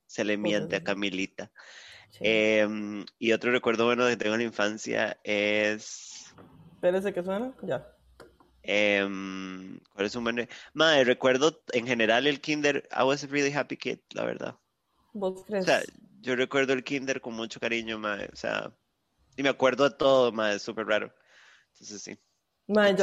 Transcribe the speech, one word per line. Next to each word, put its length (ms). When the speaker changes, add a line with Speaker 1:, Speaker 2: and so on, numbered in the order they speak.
Speaker 1:
Se 200
le 120
Speaker 2:
Pues 60
Speaker 1:
miente 320
a 40
Speaker 2:
sí. 60
Speaker 1:
Camilita. 680
Speaker 2:
Sí. 100
Speaker 1:
Em, 840
y 140
otro 200
recuerdo 340
bueno 220
que 100
tengo 180
en 60
la 60
infancia 760
es 1120
Speaker 2:
Espérese 380
que 100
suena, 300
ya. 240
Speaker 1:
em, 1160
¿cuál 140
es 100
un 80
buen 100
re-? 140
Mae, 320
recuerdo 560
en 160
general 400
el 140
kinder, 500
I 120
was 200
a 40
really 260
happy 240
kid, 220
la 120
verdad. 320
Speaker 2:
¿Vos 360
Speaker 1:
O 120
sea, 180
Speaker 2:
crees? 120
Speaker 1:
yo 160
recuerdo 380
el 100
kinder 380
con 140
mucho 260
cariño, 360
mae, 340
o 40
sea, 380
y 60
me 60
acuerdo 400
de 60
todo, 360
mae, 240
es 60
súper 260
raro. 260
Entonces, 280
sí. 160
Speaker 2:
Mae, 240
yo 120